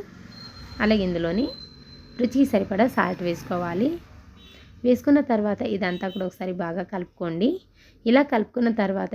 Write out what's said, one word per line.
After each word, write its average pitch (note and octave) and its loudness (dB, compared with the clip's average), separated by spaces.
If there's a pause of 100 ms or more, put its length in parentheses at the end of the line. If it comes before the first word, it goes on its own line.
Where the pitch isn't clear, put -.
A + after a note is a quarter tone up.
(840)
అలాగే G#3+ 4
ఇందులోని E3+ 0 (760)
రుచికి B3+ 4
సరిపడా G3+ 2 (100)
సాల్ట్ F3+ 0
వేసుకోవాలి. F3 -2 (960)
వేసుకున్న C4+ 4
తర్వాత G#3 0 (140)
ఇదంతా F3+ -2
కూడా F#3+ -4
ఒకసారి F#3 -8 (100)
బాగా E3+ -4 (100)
కలుపుకోండి. F3+ -2 (600)
ఇలా C4 6 (100)
కలుపుకున్న A#3 0 (100)
తర్వాత F#3+ -2